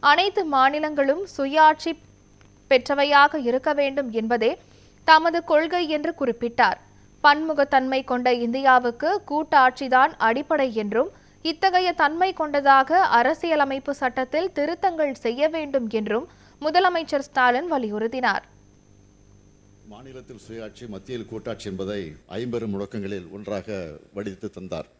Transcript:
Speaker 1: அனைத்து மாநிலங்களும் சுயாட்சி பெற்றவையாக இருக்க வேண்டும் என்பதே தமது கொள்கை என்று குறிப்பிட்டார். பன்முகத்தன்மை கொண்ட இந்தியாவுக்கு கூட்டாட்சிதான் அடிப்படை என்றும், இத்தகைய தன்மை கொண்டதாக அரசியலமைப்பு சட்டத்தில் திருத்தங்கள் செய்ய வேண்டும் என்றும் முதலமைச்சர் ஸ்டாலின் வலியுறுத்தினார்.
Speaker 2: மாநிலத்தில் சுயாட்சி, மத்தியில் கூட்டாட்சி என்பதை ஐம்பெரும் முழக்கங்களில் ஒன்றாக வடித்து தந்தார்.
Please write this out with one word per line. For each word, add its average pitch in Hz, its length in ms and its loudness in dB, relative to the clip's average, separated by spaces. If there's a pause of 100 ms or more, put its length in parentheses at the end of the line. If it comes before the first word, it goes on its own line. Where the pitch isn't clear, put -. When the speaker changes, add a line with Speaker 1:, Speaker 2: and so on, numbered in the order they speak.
(100)
Speaker 1:
அனைத்து 381 340 2 (120)
மாநிலங்களும் 294 680 0 (140)
சுயாட்சி 311 560 2 (760)
பெற்றவையாக 285 680 2 (100)
இருக்க 262 300 0
வேண்டும் 277 300 -2 (100)
என்பதே 226 320 0 (580)
தமது 330 300 6 (120)
கொள்கை 330 320 2 (140)
என்று 302 140 -4 (100)
குறிப்பிட்டார். 233 580 -2 (460)
பன்முகத்தன்மை 285 760 2 (120)
கொண்ட 247 180 0 (160)
இந்தியாவுக்கு 254 680 2 (200)
கூட்டாட்சிதான் 262 840 2 (160)
அடிப்படை 277 400 0 (140)
என்றும், 226 280 -2 (400)
இத்தகைய 359 380 0 (120)
தன்மை 330 300 0 (100)
கொண்டதாக 285 600 4 (180)
அரசியலமைப்பு 285 840 0
சட்டத்தில் 269 560 -4
திருத்தங்கள் 302 580 -2 (100)
செய்ய 247 320 0
வேண்டும் 277 320 -4 (120)
என்றும் 214 260 -4 (380)
முதலமைச்சர் 320 640 0
ஸ்டாலின் 262 460 2
வலியுறுத்தினார். 226 680 -2 (1500)
Speaker 2:
மாநிலத்தில் 127 560 -20
சுயாட்சி, 110 360 -14 (120)
மத்தியில் 113 340 -10
கூட்டாட்சி 110 420 -10
என்பதை 98 300 -6 (380)
ஐம்பெரும் 113 340 -6
முழக்கங்களில் 98 600 -8
ஒன்றாக 101 440 -8 (380)
வடித்து 101 300 -10 (100)
தந்தார். 85 300 -10 (120)